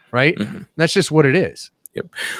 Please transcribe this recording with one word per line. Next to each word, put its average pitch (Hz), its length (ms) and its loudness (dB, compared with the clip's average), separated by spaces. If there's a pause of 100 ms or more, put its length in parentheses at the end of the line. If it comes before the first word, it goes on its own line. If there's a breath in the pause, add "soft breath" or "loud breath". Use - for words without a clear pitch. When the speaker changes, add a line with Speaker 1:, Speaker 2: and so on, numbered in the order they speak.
(120)
Speaker 1:
right? 135 260 2
Speaker 2:
Mm-hmm. - 220 -6 (180)
Speaker 1:
That's 160 160 0
just 190 160 0
what 151 160 4
it 135 100 4
is. 147 360 -4 (220)
Speaker 2:
Yep. - 140 -10 (320 loud breath)